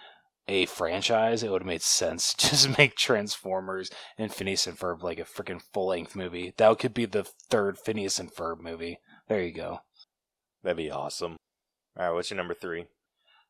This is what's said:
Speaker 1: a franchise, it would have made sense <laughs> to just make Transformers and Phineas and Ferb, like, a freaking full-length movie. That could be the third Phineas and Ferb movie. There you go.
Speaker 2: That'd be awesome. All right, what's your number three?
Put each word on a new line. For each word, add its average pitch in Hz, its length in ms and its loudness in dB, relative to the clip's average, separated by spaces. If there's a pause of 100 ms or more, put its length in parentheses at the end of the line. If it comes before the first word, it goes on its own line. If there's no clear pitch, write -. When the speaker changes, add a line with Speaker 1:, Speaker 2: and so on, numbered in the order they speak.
(480)
Speaker 1:
a 95 200 2
franchise, 110 760 2
it 113 80 -2
would 92 140 0
have 92 40 -6
made 85 140 -2
sense - 520 0
<laughs> - 20 -4
to - 140 2
just 135 280 4
make 139 180 6
Transformers 95 960 0 (280)
and 110 160 -4
Phineas 95 340 0
and 85 100 -10
Ferb, 87 240 -4
like, 85 160 -4
a 85 60 -8
freaking 90 380 -8 (120)
full-length 92 420 -2
movie. 90 420 -6
That 110 200 8
could 123 160 -2
be 120 120 0
the 101 180 -2
third 101 560 0
Phineas 110 400 -2
and 95 120 -10
Ferb 82 280 -6
movie. 82 400 -8 (300)
There 107 120 2
you 85 120 -4
go. - 260 -8 (840)
Speaker 2:
That'd 90 140 0
be 80 140 -4
awesome. 73 460 -6 (600)
All 92 100 -2
right, 85 60 0
what's 87 180 -2
your 101 60 -4
number 87 180 -4
three? 85 300 -8 (640)